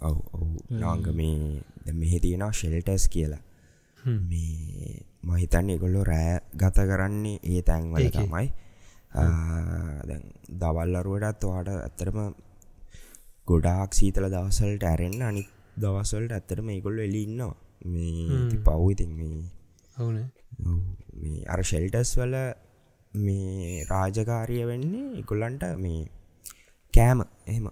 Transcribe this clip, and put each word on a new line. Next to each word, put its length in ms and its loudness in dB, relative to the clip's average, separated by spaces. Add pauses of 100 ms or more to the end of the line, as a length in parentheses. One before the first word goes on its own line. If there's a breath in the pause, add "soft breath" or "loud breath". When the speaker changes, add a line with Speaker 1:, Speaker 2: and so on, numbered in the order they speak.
Speaker 1:
ඔව්, 160 0
ඔව්, 0 - (140)
ඔව්. 160 -2 (120)
Speaker 2:
හ්ම්. 200 -6
Speaker 1:
නාංග 240 -2 (120)
මේ 200 0 (440)
දැන් 180 -6
මෙහෙ 220 2
තියෙනවා 320 0
ෂෙල්ටර්ස් 580 2
කියලා. 320 0 (560 soft breath)
Speaker 3:
හ්ම්. 180 -2 (140)
Speaker 1:
මේ 680 -6 (240)
මං 180 0
හිතන්නේ 380 2
ඒගොල්ලෝ 280 2
රෑ 360 2 (160)
ගත 320 6
කරන්නේ 560 0
ඒ 180 0
තැන් 300 4
වල 160 4
Speaker 3:
ඒකේ. 180 0
Speaker 1:
තමයි. 220 -2 (640 soft breath)
Speaker 3:
හ්ම්. 80 -2
Speaker 1:
ආ, 880 0
දැන් 160 -10 (360)
දවල් 360 0
අරුවටත් 480 -4
ඔයාට 280 -2
ඇත්තටම 480 -6 (1300 loud breath)
ගොඩාක් 460 4
සීතල 360 6
දවස් 320 2
වලට 220 0
ඇරෙන්න 380 0
අනිත් 320 -4 (240)
දවස් 360 0
වලට 180 -2
ඇත්තටම 380 -6
ඒගොල්ලෝ 360 -4
එළියේ 240 -2
ඉන්නවා. 240 -6 (320)
මේ 400 -2
Speaker 3:
හ්ම්. 220 2
Speaker 1:
ඉතින් 160 0
පව් 280 6
ඉතින් 220 0
මේ 240 -6 (600)
Speaker 3:
ඔවුනේ. 300 -2 (320)
Speaker 1:
ඔව්. 200 0 (340)
මේ 320 -8
අර 160 -2
ෂෙල්ටර්ස් 540 0
වල 200 2 (800)
මේ 680 -2
රාජකාරිය 840 -2
වෙන්නේ 480 -4
ඒගොල්ලන්ට 500 -4 (140)
මේ 260 -4 (920 loud breath)
කෑම 300 8 (180)
එහෙම 300 -4